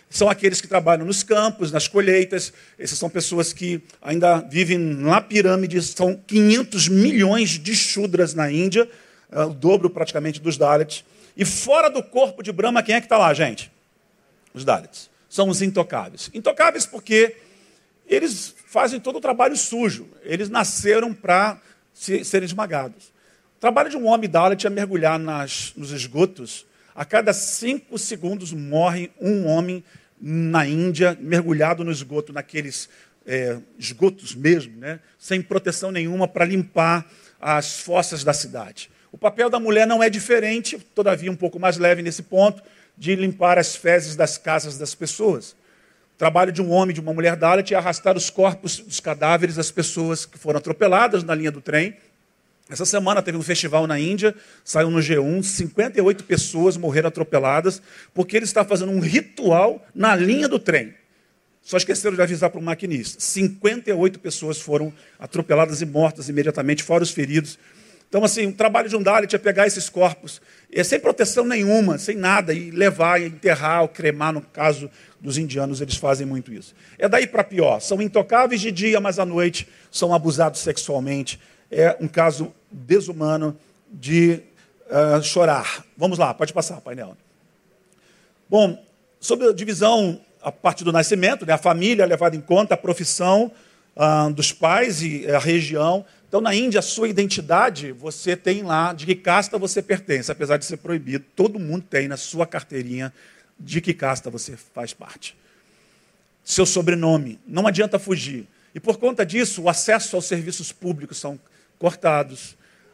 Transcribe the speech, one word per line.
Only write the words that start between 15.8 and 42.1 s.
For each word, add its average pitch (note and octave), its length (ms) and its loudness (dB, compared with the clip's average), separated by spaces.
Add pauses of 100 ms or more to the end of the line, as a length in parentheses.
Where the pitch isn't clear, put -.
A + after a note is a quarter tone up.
Intocáveis D#4 500 0
porque A3 520 2 (720)
eles C#4 440 -2 (140)
fazem C4 320 0
todo C4 200 -8
o - 20 -10
trabalho C4 360 0
sujo. G#3+ 520 -4 (160)
Eles F#3+ 240 -4
nasceram A3 680 0
pra F#3+ 480 0 (320)
se-, F#3+ 300 -6
serem F#3+ 220 -2
esmagados. D#3+ 680 -8 (440)
O - 40 -18
trabalho A#3+ 280 2
de D4 80 -8
um A#3+ 120 0
homem A3+ 200 2
Dalit F#3 380 2
é G3+ 40 0
mergulhar F3+ 500 0
nas, D3 560 -8
nos C#3+ 160 -12
esgotos. C3+ 720 -4 (300)
A D3 80 -6
cada G#3+ 280 2
cinco A#3+ 640 -6
segundos F3+ 560 -8
morre E3 680 -2
um G3+ 260 0
homem E3+ 380 -2 (360)
na D#3+ 460 0
Índia, E3+ 540 0
mergulhado E3 640 0
no E3+ 80 -4
esgoto, D3 400 -8
naqueles, C#3+ 560 -10 (360)
é, B2+ 320 -4 (220)
esgotos C3 560 -2
mesmo, C3 460 0
né? D3+ 180 -12 (180)
Sem F#3+ 240 -4
proteção F#3+ 520 -4
nenhuma F3 340 -2
pra E3+ 180 0
limpar E3+ 640 0 (320)
as D3+ 380 -2
fossas E3+ 460 -2
da D3 80 2
cidade. - 580 -8 (220)
O - 60 -20
papel G#3+ 300 2
da A#3 120 0
mulher A3 260 4
não A3+ 160 2
é A3+ 80 4
diferente, A3 680 -2 (160)
todavia F#3 380 0
um F3+ 60 -4
pouco F3 240 -4
mais F3+ 160 2
leve F3 260 4
nesse F3 220 -8